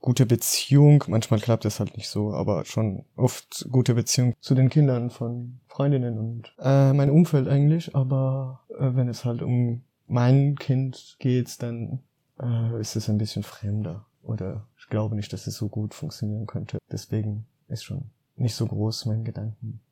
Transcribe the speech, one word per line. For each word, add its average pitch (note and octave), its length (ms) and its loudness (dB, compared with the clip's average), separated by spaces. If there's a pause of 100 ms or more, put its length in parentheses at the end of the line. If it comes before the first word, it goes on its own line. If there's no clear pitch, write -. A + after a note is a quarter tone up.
gute B2+ 240 4
Beziehung. C#3+ 800 6
Manchmal A2 320 0
klappt A2+ 260 0
es G#2+ 140 -2
halt G#2 180 -4
nicht - 120 -12
so, G#2 240 -2
aber F2+ 320 -2
schon G#2+ 400 -2 (100)
oft - 560 -2
gute B2+ 240 2
Beziehung A#2+ 440 0
zu - 160 0
den C3 140 4
Kindern B2+ 400 2
von A#2+ 580 -8
Freundinnen B2+ 520 -2
und, A2+ 400 -8
äh, C3+ 340 4
mein C#3 180 4
Umfeld D3+ 360 4
eigentlich. D3 480 2
Aber, C3 760 -2
äh, C3 260 -2
wenn B2 140 2
es A#2 160 -8
halt A#2 160 -2
um B2 400 0 (260)
mein C3+ 480 4
Kind C3 640 -4
geht, B2 420 -2
dann, A#2 380 -8 (420)
äh, A#2 380 -2
ist G#2+ 160 -6
es G#2+ 140 -2
ein G#2+ 80 2
bisschen G#2 260 -4
fremder. G2+ 600 -6 (180)
Oder G#2 440 -8 (100)
ich - 120 -20
glaube G#2+ 260 -2
nicht, G#2 180 -6
dass - 140 -10
es G2+ 80 -8
so G#2 140 -6
gut G#2+ 240 -6
funktionieren G#2+ 540 -6
könnte. - 300 -10 (140)
Deswegen G#2+ 540 -6 (220)
ist - 160 -10
schon F#2+ 220 -10 (320)
nicht A#2+ 180 -2
so A2+ 120 -2
groß G#2+ 380 -4
mein A2 200 -4
Gedanken A2 560 -10 (100)